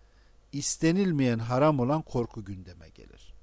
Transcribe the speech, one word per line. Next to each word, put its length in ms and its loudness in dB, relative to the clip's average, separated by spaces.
istenilmeyen 880 2
haram 420 2
olan 220 0
korku 420 -6
gündeme 440 -14
gelir. 540 -20